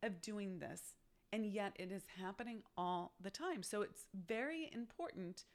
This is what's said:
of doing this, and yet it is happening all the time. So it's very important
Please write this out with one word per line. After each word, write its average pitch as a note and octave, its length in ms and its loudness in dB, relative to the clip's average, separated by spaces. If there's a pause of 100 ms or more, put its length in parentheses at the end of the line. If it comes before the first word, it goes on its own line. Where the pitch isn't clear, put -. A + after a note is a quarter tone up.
of F#3+ 180 2
doing G3+ 380 0
this, - 360 -4 (360)
and A3 140 4
yet G3+ 340 2
it F#3 140 -2
is F#3+ 100 -4 (180)
happening A3 420 -2 (120)
all F3+ 420 4
the F#3+ 140 -4
time. D#4 320 0
So G#3 180 2
it's - 320 0
very A#3+ 600 0
important A3+ 800 -4